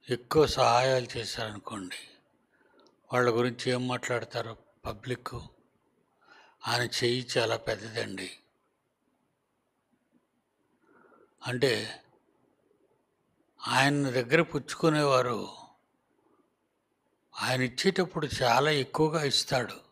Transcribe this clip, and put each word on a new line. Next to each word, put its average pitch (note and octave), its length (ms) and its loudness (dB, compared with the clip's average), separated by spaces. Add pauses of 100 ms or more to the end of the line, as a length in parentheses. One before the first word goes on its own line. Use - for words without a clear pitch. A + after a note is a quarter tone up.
ఎక్కువ C3 380 4
సహాయాలు B2 680 2
చేశారనుకోండి, G#2 760 -8 (1160)
వాళ్ళ B2 160 4
గురించి A#2+ 420 0
ఏం B2+ 160 -2
మాట్లాడతారు A#2+ 680 -4 (280)
పబ్లిక్? A2 500 -8 (1300)
"ఆయన A#2+ 160 0
చెయ్యి B2 440 0 (100)
చాలా A2+ 200 2
పెద్దదండి." G#2+ 800 -6 (3000)
అంటే A#2+ 560 0 (1600)
ఆయన C#3 420 2
దగ్గర B2+ 320 2
పుచ్చుకునేవారు C3+ 1160 0 (1800)
ఆయన B2+ 200 0
ఇచ్చేటప్పుడు D#3+ 680 0 (160)
చాలా B2+ 280 4
ఎక్కువగా D3+ 520 2
ఇస్తాడు B2 580 0 (100)